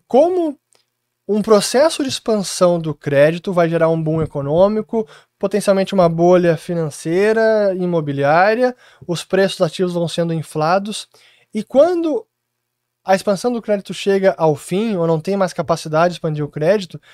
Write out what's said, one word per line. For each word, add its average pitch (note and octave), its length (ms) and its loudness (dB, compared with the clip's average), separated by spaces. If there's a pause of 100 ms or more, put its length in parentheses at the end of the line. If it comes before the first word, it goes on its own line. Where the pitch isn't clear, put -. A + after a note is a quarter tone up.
como E4 500 2 (720)
um G#3 120 0
processo A#3+ 640 2
de C4+ 60 -4
expansão F#3 720 0
do D#3 160 -6
crédito D3+ 560 0
vai E3+ 160 2
gerar D#3+ 220 2
um E3 120 0
boom D#3+ 200 -2
econômico, F#3+ 840 0 (320)
potencialmente G3 560 0
uma F#3 140 4
bolha E3+ 480 4
financeira, G3 1200 0
imobiliária, F3 1000 0 (320)
os E3+ 200 -8
preços F#3+ 320 0
dos F3+ 100 0
ativos F3+ 260 -4
vão E3+ 140 -2
sendo E3+ 260 -4
inflados, E3+ 760 -4 (440)
e G#3+ 120 -6
quando D#4+ 600 0 (760)
a F#3+ 100 0
expansão G3 380 -2
do A#3 100 -6
crédito G3 320 -6
chega G3 440 0
ao D#3+ 180 2
fim, G3+ 400 -4
ou E3+ 100 -2
não E3 140 0
tem F#3+ 160 -4
mais F#3+ 160 -2
capacidade E3 640 -2
de D#3+ 60 -14
expandir D3+ 260 -4
o C#3+ 40 -12
crédito, E3+ 500 -2 (140)